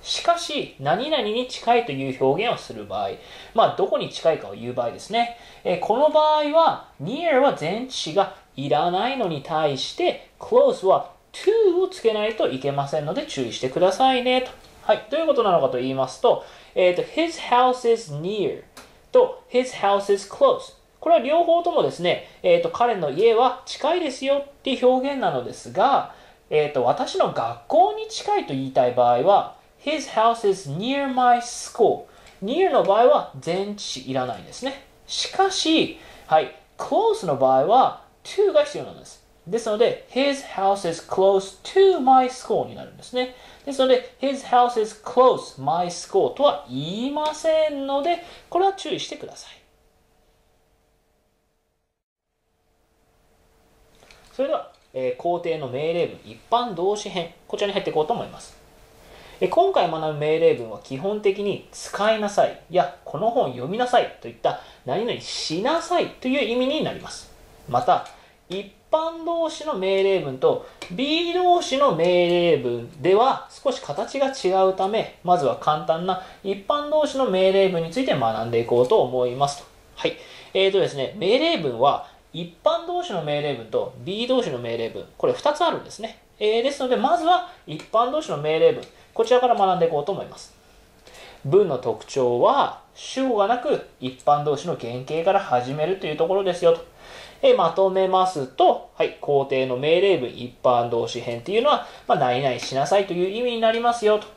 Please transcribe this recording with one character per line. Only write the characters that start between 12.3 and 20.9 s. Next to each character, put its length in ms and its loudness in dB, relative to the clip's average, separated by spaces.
と 120 0
い 100 -4
け 140 -4
ま 160 -4
せ 120 -2
ん 40 -8
の 100 -6
で 120 -6
注 200 -6
意 60 -8
し 80 -10
て 80 -4
く 120 -2
だ 120 4
さ 220 2
い 80 -2
ね 200 0
と。 80 -10
は 120 2
い。 160 -6
ど 60 -2
う 40 0
い 40 -2
う 20 0
こ 80 2
と 80 2
な 80 2
の 100 4
か 80 2
と 100 -2
言 100 -2
い 60 -4
ま 120 0
す 140 -14
と、 240 4
え 160 4
ー 60 0
と、 60 -2
his 380 -4
house 420 4
is 220 -2
near 480 -4
と 400 4
his 240 0
house 400 2
is 160 -6
close。 460 2